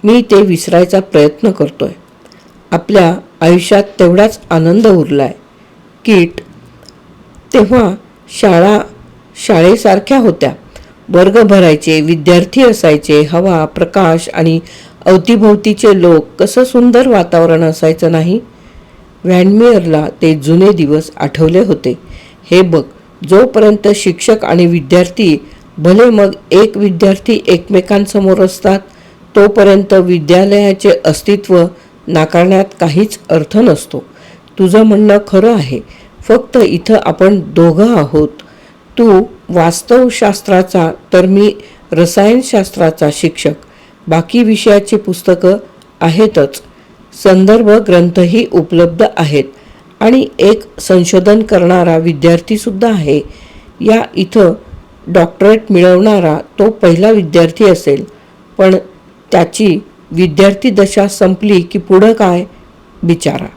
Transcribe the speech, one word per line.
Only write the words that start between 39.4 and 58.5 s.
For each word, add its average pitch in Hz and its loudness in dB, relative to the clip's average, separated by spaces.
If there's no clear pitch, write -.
वास्तवशास्त्राचा 185 -2
तर 185 2
मी 196 0
रसायनशास्त्राचा 190 0
शिक्षक. 160 -4
बाकी 170 -2
विषयाची 208 0
पुस्तकं 185 -2
आहेतच, 170 -2
संदर्भ 202 2
ग्रंथही 185 0
उपलब्ध 170 0
आहेत 147 -2
आणि 247 0
एक 208 -2
संशोधन 190 2
करणारा 175 0
विद्यार्थीसुद्धा 170 -4
आहे. 147 -2
या 220 0
इथं 190 0
डॉक्टरेट 185 0
मिळवणारा 180 2
तो 220 0
पहिला 190 0
विद्यार्थी 170 0
असेल, 175 0